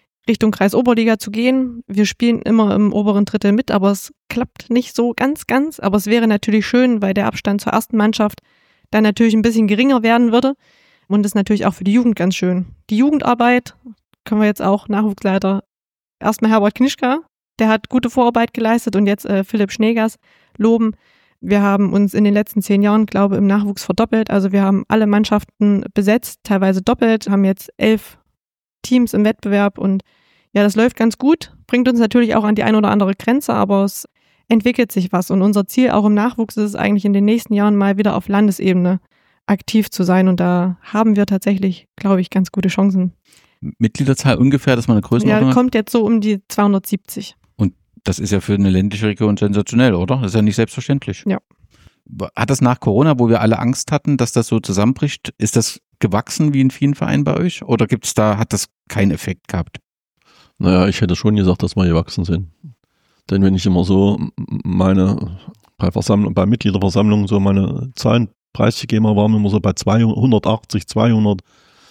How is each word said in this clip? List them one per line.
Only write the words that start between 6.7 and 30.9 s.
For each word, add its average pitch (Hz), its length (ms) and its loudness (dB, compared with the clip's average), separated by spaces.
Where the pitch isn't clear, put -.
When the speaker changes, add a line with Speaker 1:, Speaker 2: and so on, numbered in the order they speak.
Speaker 1:
weil 190 140 -2
der 202 120 -2
Abstand - 340 -4
zur - 120 -6
ersten 226 240 -2
Mannschaft 214 440 0
dann 214 140 2
natürlich 214 300 2
ein 220 80 2
bisschen 220 260 2
geringer 240 340 2
werden 233 300 2
würde. 262 220 2
Und 202 180 0
ist 208 120 -4
natürlich 208 300 0
auch 190 80 -2
für 185 100 -10
die 196 80 2
Jugend 240 240 2
ganz 180 180 0
schön. 185 320 -2
Die 214 60 -2
Jugendarbeit 247 800 0
können 214 160 -2
wir 214 80 2
jetzt 208 140 -4
auch 202 260 -2
Nachwuchsleiter, 196 720 -2
erstmal 220 320 -2
Herbert 208 240 2
Knischka, 269 460 -2
der 220 80 2
hat 220 200 0
gute 247 220 -2
Vorarbeit 240 420 0
geleistet 226 440 -2
und 202 100 2
jetzt, 202 200 -2
äh, 196 180 0
Philipp 202 260 -2
Schneegers 220 460 -2
loben. 220 360 2
Wir 202 220 0
haben 202 300 2
uns 196 220 2
in 208 100 2
den 202 100 4
letzten 208 280 -2
zehn 202 200 0
Jahren, 208 240 2
glaube 196 300 0
ich, - 20 0
im 202 80 2
Nachwuchs 202 380 0
verdoppelt. 220 480 -2
Also 196 180 0
wir 196 120 2
haben 196 260 0
alle 220 180 0
Mannschaften 208 800 0
besetzt, 208 480 -2
teilweise 190 400 0
doppelt, 226 460 0
haben 196 160 2
jetzt 190 320 -4
elf - 420 -2
Teams 247 320 0
im 208 100 2
Wettbewerb 202 540 -2
und 196 240 -2
ja, 202 100 2
das 202 120 2
läuft 233 220 0